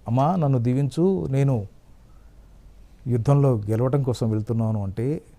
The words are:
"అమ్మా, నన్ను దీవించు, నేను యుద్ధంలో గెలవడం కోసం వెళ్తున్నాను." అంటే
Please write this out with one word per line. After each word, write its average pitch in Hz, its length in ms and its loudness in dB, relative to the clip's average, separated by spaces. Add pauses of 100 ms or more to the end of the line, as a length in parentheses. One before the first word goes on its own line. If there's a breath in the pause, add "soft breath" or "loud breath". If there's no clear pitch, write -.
"అమ్మా, 135 280 2
నన్ను 139 220 2
దీవించు, 143 720 0
నేను 135 360 0 (1400 soft breath)
యుద్ధంలో 131 480 2
గెలవడం 117 480 0
కోసం 120 280 -2
వెళ్తున్నాను." 110 520 -2
అంటే 110 380 -4 (180)